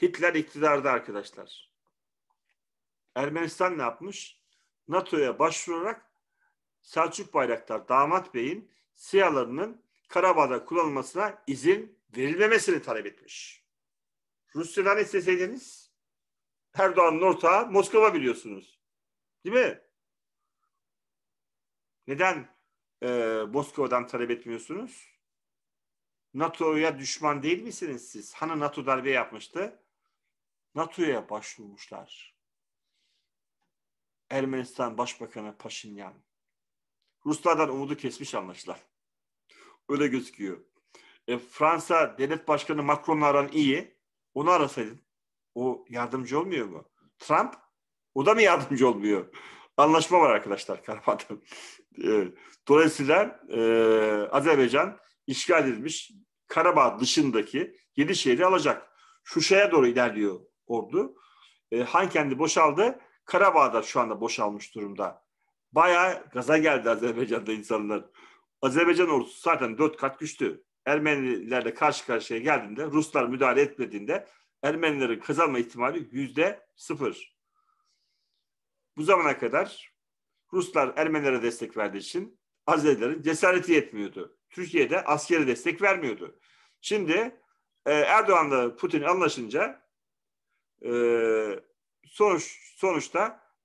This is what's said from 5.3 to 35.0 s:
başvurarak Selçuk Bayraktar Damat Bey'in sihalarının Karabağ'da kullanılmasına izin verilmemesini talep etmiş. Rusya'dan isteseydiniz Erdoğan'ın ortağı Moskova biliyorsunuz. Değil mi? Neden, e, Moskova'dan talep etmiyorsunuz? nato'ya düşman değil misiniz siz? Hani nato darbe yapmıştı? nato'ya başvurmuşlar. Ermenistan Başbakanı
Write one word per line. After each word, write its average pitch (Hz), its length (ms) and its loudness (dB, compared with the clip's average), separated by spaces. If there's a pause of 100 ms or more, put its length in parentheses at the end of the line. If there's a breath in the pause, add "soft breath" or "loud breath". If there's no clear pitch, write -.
başvurarak 170 720 -4 (720)
Selçuk 165 520 -4
Bayraktar 120 540 -2
Damat 151 460 2
Bey'in 143 380 -6 (220)
sihalarının 170 920 0 (220)
Karabağ'da 160 580 2
kullanılmasına 165 800 -4
izin 165 520 -2 (180)
verilmemesini 175 640 0
talep 110 240 -8
etmiş. - 600 -18 (880)
Rusya'dan 190 420 0
isteseydiniz 190 960 -4 (800)
Erdoğan'ın 175 480 2
ortağı 185 500 2
Moskova 202 420 4
biliyorsunuz. 117 680 -6 (640)
Değil 202 100 -6
mi? 226 260 0 (2250)
Neden, 151 500 -4 (440)
e, 120 60 -6 (400)
Moskova'dan 123 600 -4
talep 120 240 -6
etmiyorsunuz? 120 760 -12 (1300)
nato'ya 156 640 -2
düşman 143 440 -4
değil 175 200 -2
misiniz 165 460 -12
siz? - 240 -18
Hani 160 260 -6
nato 147 260 -6
darbe 131 260 -2
yapmıştı? 131 720 -6 (920)
nato'ya 156 540 -4
başvurmuşlar. - 1080 -16 (1900)
Ermenistan 131 680 -6
Başbakanı 110 600 -10